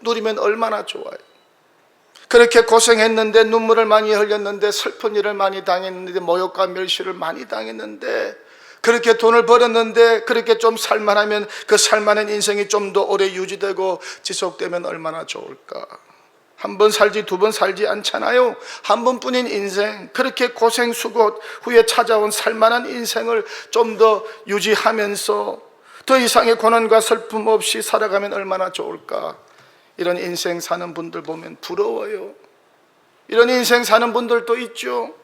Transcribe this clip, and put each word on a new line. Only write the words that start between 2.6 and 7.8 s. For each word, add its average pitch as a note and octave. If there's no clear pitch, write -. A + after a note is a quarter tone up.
고생했는데, A3+
눈물을 A3+
많이 G#3+
흘렸는데, G#3
슬픈 -
일을 G#3
많이 F#3+
당했는데, F#3
모욕과 F#3
멸시를 F3+
많이 F3
당했는데, A2